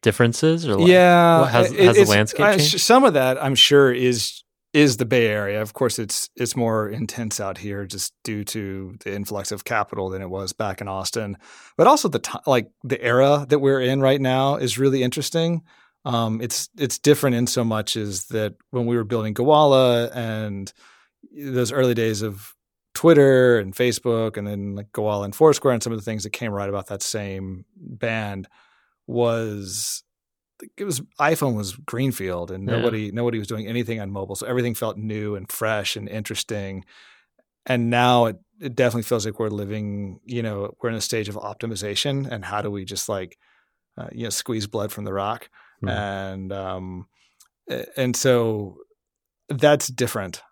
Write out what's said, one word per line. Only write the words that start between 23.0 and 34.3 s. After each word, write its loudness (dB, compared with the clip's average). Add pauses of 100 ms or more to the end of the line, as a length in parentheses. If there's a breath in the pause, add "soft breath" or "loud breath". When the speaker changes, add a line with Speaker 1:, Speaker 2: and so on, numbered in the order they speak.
Speaker 2:
and -6
Facebook 0
and -6
then, -6
like, -12
Gowalla -2
and -10
Foursquare 4
and -4
some -6
of -6
the -14
things -8
that -10
came -6
right -4
about -6
that -8
same -8 (120)
band -8 (600)
was, -4 (760)
it -8
was, -6 (180)
iPhone 0
was -6
greenfield -6
and -10
Speaker 1:
Yeah. -2
Speaker 2:
nobody, -4
nobody -4
was -10
doing -10
anything -6
on -10
mobile. -8